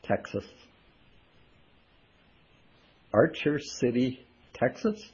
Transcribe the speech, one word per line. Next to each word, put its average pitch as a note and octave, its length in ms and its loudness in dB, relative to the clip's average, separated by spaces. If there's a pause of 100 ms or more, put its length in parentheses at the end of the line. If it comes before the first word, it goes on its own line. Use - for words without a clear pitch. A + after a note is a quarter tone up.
Texas. - 400 -4 (2750)
Archer D3 460 4
City, B2 640 -2 (300)
Texas? - 480 -2 (120)